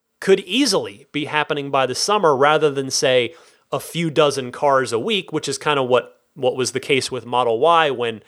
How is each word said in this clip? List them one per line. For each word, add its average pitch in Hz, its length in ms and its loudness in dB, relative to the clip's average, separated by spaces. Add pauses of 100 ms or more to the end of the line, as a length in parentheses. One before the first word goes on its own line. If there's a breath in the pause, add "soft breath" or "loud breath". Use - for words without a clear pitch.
(200)
could 190 200 4
easily 185 720 -2
be 147 140 -6
happening 143 480 -4
by 135 140 2
the 127 100 -6
summer 190 400 2
rather 147 340 4
than, 135 180 -4
say, 127 460 0 (380 loud breath)
a 139 80 -4
few 165 300 -6
dozen 135 420 0
cars 131 400 2
a 113 60 0
week, 156 340 -4
which 151 160 -4
is 135 100 -6
kind 147 220 0
of 127 80 -2
what, 123 320 0 (140)
what 131 220 -2
was 127 160 -4
the 131 80 -6
case 131 300 -2
with 120 160 -10
Model 120 320 0
Y 160 320 4
when, 117 380 -6